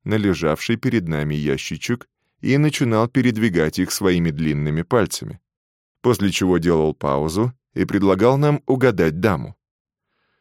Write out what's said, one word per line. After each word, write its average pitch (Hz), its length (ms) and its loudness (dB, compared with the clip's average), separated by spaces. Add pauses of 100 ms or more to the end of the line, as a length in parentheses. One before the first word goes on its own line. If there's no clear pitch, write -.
на 104 140 -2
лежавший 87 600 0
перед 113 300 -2
нами 76 280 -2
ящичек 76 760 -4 (320)
и 131 180 0
начинал 123 480 2
передвигать 107 720 0
их 90 140 -2
своими 87 380 0
длинными 76 520 -2
пальцами, - 580 -2 (600)
после 101 300 2
чего 90 280 2
делал 80 340 2
паузу 78 600 -2 (220)
и 90 100 -2
предлагал 98 520 2
нам 147 300 0
угадать 90 540 2
даму. 87 360 -2 (840)